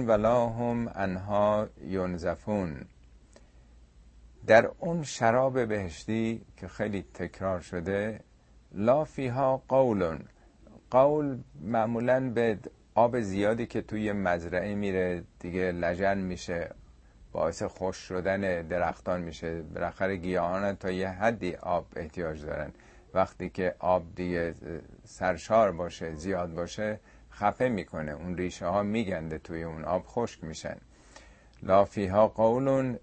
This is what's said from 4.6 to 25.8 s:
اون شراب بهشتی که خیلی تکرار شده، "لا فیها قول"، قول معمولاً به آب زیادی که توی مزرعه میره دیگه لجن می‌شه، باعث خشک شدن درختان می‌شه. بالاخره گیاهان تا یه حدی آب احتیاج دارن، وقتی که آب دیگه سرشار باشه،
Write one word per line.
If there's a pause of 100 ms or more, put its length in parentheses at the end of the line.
اون
شراب
بهشتی (140)
که
خیلی (100)
تکرار
شده، (520)
"لا
فیها
قول"، (720)
قول (220)
معمولاً
به (360)
آب
زیادی
که
توی
مزرعه
میره (140)
دیگه
لجن
می‌شه، (600)
باعث
خشک
شدن
درختان
می‌شه.
بالاخره
گیاهان
تا
یه
حدی
آب (100)
احتیاج
دارن، (440)
وقتی
که
آب (100)
دیگه (500)
سرشار
باشه،